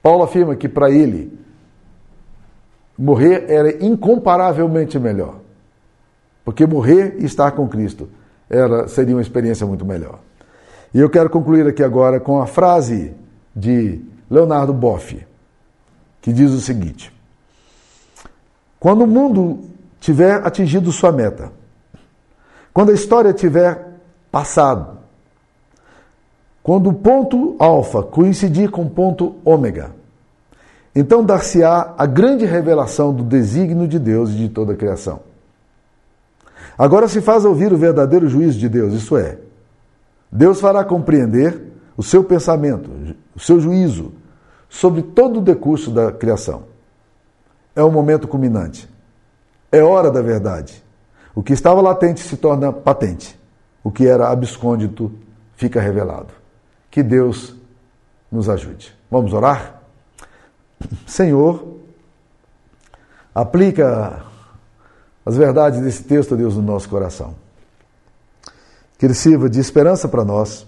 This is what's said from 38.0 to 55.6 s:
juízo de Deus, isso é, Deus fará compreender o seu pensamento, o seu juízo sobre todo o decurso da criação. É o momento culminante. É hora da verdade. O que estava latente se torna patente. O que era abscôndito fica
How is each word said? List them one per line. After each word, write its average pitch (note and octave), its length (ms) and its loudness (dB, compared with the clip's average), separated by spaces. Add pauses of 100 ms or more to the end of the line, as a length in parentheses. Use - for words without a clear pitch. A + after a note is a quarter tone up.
juízo C3+ 320 0
de A#2 100 -2
Deus, G#2+ 240 -2
isso A2 240 -4
é, F2+ 200 -4 (920)
Deus F3+ 300 4
fará G3 220 2
compreender D3+ 800 0 (360)
o G#2+ 60 -8
seu F#3 200 4
pensamento, D3 680 -2 (460)
o - 40 -18
seu E3+ 200 4
juízo D#3+ 540 -2 (580)
sobre E3 300 0
todo A#3 380 0
o F#3+ 40 -4
decurso D3+ 480 0
da A2+ 220 -2
criação. G#2 500 -6 (1120)
É D3+ 80 2
o D#3+ 80 4
momento D3+ 340 0
culminante. A2+ 640 -4 (800)
É D#3 120 6
hora E3+ 280 4
da B2+ 120 -2
verdade. G2+ 600 -6 (540)
O G2+ 80 -6
que - 80 -4
estava F3+ 300 4
latente F3+ 400 0
se - 160 -12
torna C#3+ 340 0
patente. - 640 -6 (460)
O A2 80 -6
que C3 160 2
era B2 220 4
abscôndito A#2 840 -4 (440)
fica A#2+ 260 -4